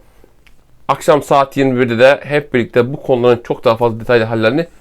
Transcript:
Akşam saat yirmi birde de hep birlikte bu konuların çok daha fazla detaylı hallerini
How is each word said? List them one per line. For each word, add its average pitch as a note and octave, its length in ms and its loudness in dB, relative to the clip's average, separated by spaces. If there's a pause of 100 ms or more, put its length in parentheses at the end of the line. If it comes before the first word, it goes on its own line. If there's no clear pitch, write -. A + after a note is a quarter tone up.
(880)
Akşam C#3+ 340 0
saat C#3 340 0
yirmi C3 240 0
birde A#2 180 0
de C3+ 240 4
hep C#3+ 320 -6
birlikte B2 380 0
bu D3 100 -12
konuların A#2+ 420 2
çok - 200 -8
daha A2+ 120 2
fazla A2+ 240 -2
detaylı A2+ 240 0
hallerini A#2 420 -2 (140)